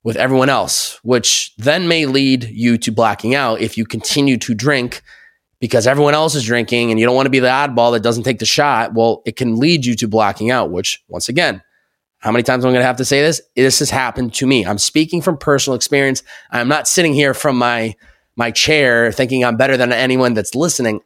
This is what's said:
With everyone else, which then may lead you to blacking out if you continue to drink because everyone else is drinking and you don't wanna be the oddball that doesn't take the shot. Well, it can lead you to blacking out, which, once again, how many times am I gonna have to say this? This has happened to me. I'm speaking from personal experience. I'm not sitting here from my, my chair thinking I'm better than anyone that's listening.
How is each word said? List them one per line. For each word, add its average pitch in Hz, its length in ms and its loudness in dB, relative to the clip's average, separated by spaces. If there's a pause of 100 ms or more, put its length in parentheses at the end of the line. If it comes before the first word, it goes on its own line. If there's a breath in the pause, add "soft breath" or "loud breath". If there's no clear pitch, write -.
With 113 120 -4
everyone 131 340 2
else, - 520 -4
which - 560 -2
then 156 300 0
may 165 180 2
lead 131 380 2
you 113 340 0
to 113 140 -4
blacking 110 420 0
out 120 280 -2
if 110 160 -6
you 113 80 -2
continue 131 520 0
to 117 160 -4
drink 123 480 -2 (580 soft breath)
because 117 260 0
everyone 143 280 4
else 156 220 0
is 127 100 -4
drinking 117 440 0
and 110 100 0
you 113 60 4
don't 123 100 4
wanna 135 140 2
be 131 100 2
the 123 80 2
oddball 127 440 2
that 117 100 0
doesn't 117 220 -2
take 120 160 -2
the 110 60 -6
shot. 127 480 0
Well, 113 320 0
it 113 100 -8
can 113 220 -2
lead 147 280 2
you 120 100 0
to 113 120 -2
blacking 107 440 0
out, 107 200 -2
which, - 380 -6
once - 180 -8
again, 127 340 -2 (580)
how 110 120 -4
many 120 120 2
times 127 200 0
am 127 80 2
I - 20 4
gonna 127 120 2
have 127 120 0
to 131 80 -2
say 139 160 2
this? 151 200 0 (160)
This 127 220 2
has 143 100 -2
happened 127 460 -4
to 131 120 -2
me. 127 180 2
I'm 104 120 -4
speaking 160 440 -2
from 170 160 -2
personal 135 380 0
experience. 135 480 -2 (260 loud breath)
I'm 123 200 -2
not 147 180 -2
sitting 170 260 2
here 139 200 2
from 131 240 -2
my, 117 360 0 (440 soft breath)
my 117 140 -2
chair 120 600 2
thinking 127 320 0
I'm 120 140 0
better 135 180 2
than 123 160 2
anyone 127 420 2
that's 107 220 -4
listening. 123 500 -2